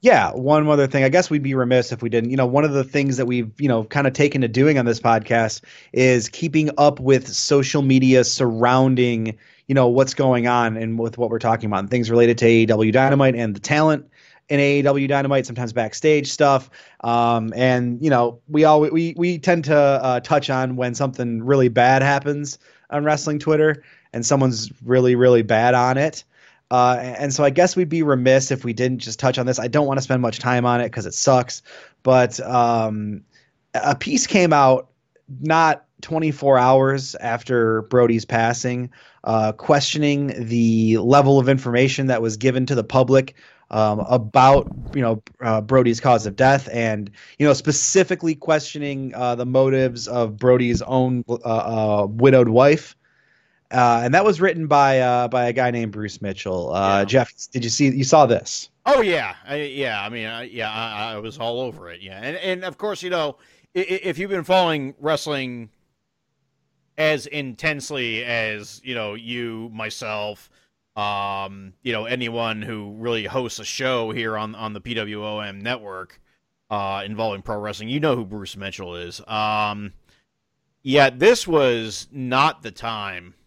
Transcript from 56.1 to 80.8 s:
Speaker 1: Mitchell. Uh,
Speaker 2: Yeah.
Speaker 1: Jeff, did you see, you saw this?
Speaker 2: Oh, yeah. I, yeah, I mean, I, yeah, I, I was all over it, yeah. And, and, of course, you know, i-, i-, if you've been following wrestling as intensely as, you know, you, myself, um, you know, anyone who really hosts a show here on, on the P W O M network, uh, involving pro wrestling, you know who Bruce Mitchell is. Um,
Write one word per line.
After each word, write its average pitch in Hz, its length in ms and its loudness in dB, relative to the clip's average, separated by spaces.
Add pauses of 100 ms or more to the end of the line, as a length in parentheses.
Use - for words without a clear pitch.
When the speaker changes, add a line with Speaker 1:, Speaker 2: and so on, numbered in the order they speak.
Speaker 1:
Mitchell. 92 520 -6
Uh, 98 260 2
Speaker 2:
Yeah. 101 60 2
Speaker 1:
Jeff, 98 260 0 (220)
did 123 100 -4
you 117 60 -4
see, 139 180 0
you 131 160 0
saw 147 220 6
this? - 440 -2 (160)
Speaker 2:
Oh, 269 140 4
yeah. 156 360 -2 (120)
I, 143 140 -6
yeah, 131 420 -6
I 104 60 -8
mean, 113 180 -10
I, 117 160 -12
yeah, 110 260 -8
I, 110 440 -8
I 107 60 -8
was 110 180 -12
all 117 240 -6
over 107 280 -10
it, 90 120 -18
yeah. 95 200 -16
And, 143 140 -10
and, 185 300 -6
of 175 120 -12
course, 202 240 -8
you 180 80 -10
know, 160 280 -4 (360)
i-, 180 60 -4
i-, 185 240 -4
if 170 140 -6
you've 190 120 -8
been 185 140 -6
following 160 560 -2
wrestling 135 720 -6 (1300)
as 156 300 -2
intensely 131 1000 -8
as, 110 580 -8
you 131 100 -12
know, 107 200 -8
you, 117 580 -12
myself, 107 800 -10 (480)
um, 98 720 -8 (100)
you 123 120 -8
know, 107 100 -6
anyone 117 580 -6
who 104 360 -12
really 113 260 -6
hosts 120 360 -8
a 110 40 -18
show 120 480 -6
here 110 260 -6
on, 107 160 -8
on 107 200 -12
the 104 80 -14
P 120 140 -10
W 104 300 -8
O 107 140 -8
M 101 220 -14
network, 101 580 -12 (500)
uh, 98 360 -6
involving 104 360 -8
pro 107 160 -8
wrestling, 104 300 -10
you 139 140 -6
know 147 160 0
who 113 80 -8
Bruce 101 320 -14
Mitchell 95 400 -14
is. 87 320 -14
Um, 107 640 -4 (920)